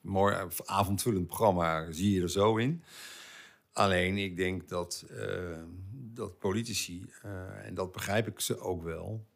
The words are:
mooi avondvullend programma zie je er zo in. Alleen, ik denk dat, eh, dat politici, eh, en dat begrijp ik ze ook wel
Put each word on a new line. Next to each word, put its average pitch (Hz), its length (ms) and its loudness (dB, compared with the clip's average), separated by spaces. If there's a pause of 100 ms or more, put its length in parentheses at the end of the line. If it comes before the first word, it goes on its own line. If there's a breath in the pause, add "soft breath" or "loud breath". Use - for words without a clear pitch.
mooi 98 360 4 (280)
avondvullend 98 600 2
programma 85 640 4
zie 95 220 4
je 90 80 4
er 85 80 0
zo 104 260 6
in. 139 260 2 (920 loud breath)
Alleen, 95 440 4
ik 95 200 -2
denk 90 320 0
dat, 87 360 -6 (140)
eh, 92 400 -4 (340)
dat 113 460 -10
politici, 98 680 -2 (160)
eh, 101 440 -10
en 98 80 -10
dat 92 180 -2
begrijp 104 360 0
ik - 120 -10
ze - 200 -2
ook 90 220 -2
wel 87 540 -6